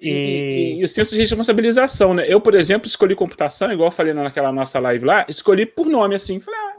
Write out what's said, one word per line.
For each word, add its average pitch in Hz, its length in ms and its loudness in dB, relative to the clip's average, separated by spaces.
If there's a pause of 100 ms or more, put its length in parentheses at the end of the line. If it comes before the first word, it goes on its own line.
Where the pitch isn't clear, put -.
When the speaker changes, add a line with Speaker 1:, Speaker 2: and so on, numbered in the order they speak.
Speaker 1:
E, 156 80 -6
e, 143 40 -2
Speaker 2:
E 139 640 -2
Speaker 1:
e, 180 40 -2
e - 20 0
o 170 60 -2
senso 214 240 -2
de 214 80 0
responsabilização, 226 920 2
né? 170 120 0
Eu, 190 140 4
por 208 140 4
exemplo, 180 320 2
escolhi 196 280 2
computação, 180 560 -4
igual 170 180 0
eu - 20 -2
falei 160 240 -2
naquela 139 360 -2
nossa 131 280 -4
live 123 260 0
lá, 185 240 2
escolhi 196 380 2
por 320 180 -4
nome, 220 300 0
assim, 190 240 -6
falei, 440 200 -12
"Ah, 415 200 -10